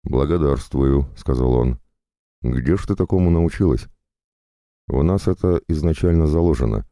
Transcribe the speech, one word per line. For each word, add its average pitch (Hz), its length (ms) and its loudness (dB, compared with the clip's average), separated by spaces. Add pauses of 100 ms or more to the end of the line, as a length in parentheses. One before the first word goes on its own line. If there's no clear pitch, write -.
«Благодарствую», — 69 1120 0
сказал 64 360 -2
он. 62 260 0 (640)
«Где 64 340 -2
ж - 80 -8
ты 98 100 -4
такому 90 360 2
научилась?» 82 560 0 (1000)
«У 67 140 -2
нас 95 260 0
это 90 400 0
изначально 82 600 0
заложено», — 67 640 0